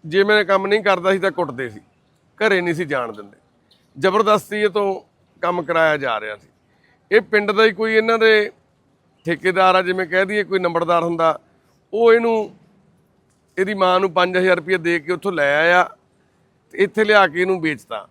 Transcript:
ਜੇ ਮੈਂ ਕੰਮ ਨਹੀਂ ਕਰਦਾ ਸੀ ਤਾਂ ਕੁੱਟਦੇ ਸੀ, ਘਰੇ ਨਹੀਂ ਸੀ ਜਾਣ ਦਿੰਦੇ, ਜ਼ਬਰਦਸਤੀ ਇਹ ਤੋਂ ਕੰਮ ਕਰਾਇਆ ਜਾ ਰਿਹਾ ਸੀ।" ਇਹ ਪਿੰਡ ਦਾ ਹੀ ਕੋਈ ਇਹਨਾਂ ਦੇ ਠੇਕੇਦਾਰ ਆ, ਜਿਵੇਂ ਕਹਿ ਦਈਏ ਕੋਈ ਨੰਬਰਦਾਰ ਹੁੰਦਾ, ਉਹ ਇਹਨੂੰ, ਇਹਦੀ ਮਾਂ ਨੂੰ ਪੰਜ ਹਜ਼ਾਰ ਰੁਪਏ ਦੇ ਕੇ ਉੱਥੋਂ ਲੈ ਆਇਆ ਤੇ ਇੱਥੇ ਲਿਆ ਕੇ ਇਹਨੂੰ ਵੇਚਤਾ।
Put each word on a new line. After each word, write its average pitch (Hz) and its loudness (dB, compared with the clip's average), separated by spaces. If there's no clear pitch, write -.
ਜੇ 185 0
ਮੈਂ 214 2
ਕੰਮ 190 0
ਨਹੀਂ 208 0
ਕਰਦਾ 185 0
ਸੀ 196 0
ਤਾਂ 185 -2
ਕੁੱਟਦੇ 131 -6
ਸੀ, 104 -20
ਘਰੇ 208 -2
ਨਹੀਂ 175 -2
ਸੀ 170 -6
ਜਾਣ 127 -6
ਦਿੰਦੇ, 101 -20
ਜ਼ਬਰਦਸਤੀ 202 0
ਇਹ 208 0
ਤੋਂ 196 -2
ਕੰਮ 175 -2
ਕਰਾਇਆ 160 2
ਜਾ 123 -4
ਰਿਹਾ 107 -12
ਸੀ।" - -20
ਇਹ 226 6
ਪਿੰਡ 208 -2
ਦਾ 214 2
ਹੀ 220 4
ਕੋਈ 220 -2
ਇਹਨਾਂ 226 2
ਦੇ 214 2
ਠੇਕੇਦਾਰ 180 0
ਆ, 185 4
ਜਿਵੇਂ 185 -4
ਕਹਿ 185 0
ਦਈਏ 208 -2
ਕੋਈ 190 -4
ਨੰਬਰਦਾਰ 170 0
ਹੁੰਦਾ, 165 0
ਉਹ 226 4
ਇਹਨੂੰ, 226 0
ਇਹਦੀ 196 -2
ਮਾਂ 185 2
ਨੂੰ 190 -2
ਪੰਜ 180 0
ਹਜ਼ਾਰ 180 2
ਰੁਪਏ 175 -4
ਦੇ 170 -2
ਕੇ 151 -6
ਉੱਥੋਂ 190 -6
ਲੈ 147 0
ਆਇਆ 170 2
ਤੇ - -14
ਇੱਥੇ 208 0
ਲਿਆ 208 4
ਕੇ 165 -4
ਇਹਨੂੰ 185 -2
ਵੇਚਤਾ। 123 -8